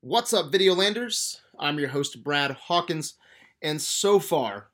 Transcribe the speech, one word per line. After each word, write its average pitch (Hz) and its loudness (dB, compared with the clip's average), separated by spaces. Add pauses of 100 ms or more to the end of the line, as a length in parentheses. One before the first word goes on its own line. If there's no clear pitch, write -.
(140)
What's 233 2
up, 180 0
Videolanders? 196 2 (180)
I'm 147 -2
your 143 -2
host, 135 -4
Brad 143 0
Hawkins, 170 -2 (480)
and 151 -4
so 202 2
far 120 -2